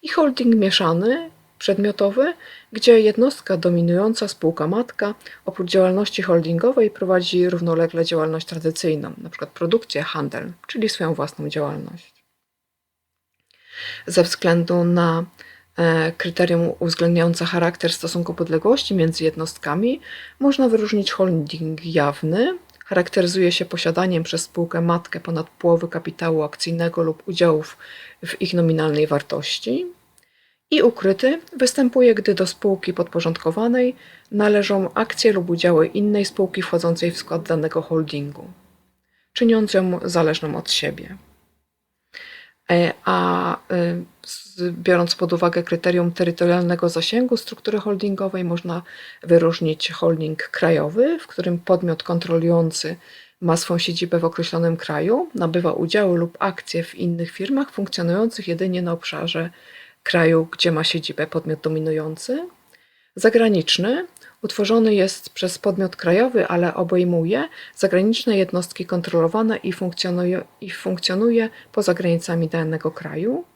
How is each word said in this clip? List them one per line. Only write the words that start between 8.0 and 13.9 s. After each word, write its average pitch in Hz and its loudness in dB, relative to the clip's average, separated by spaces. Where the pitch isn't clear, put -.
działalność 160 -2
tradycyjną, 160 -4
na 160 -16
przykład - -12
produkcję, 175 -2
handel, 143 -6
czyli 220 -4
swoją 165 -2
własną 151 -6
działalność. 151 -8